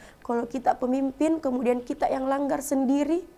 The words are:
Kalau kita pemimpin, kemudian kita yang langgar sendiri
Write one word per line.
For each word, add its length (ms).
Kalau 240
kita 280
pemimpin, 640
kemudian 400
kita 320
yang 160
langgar 320
sendiri 640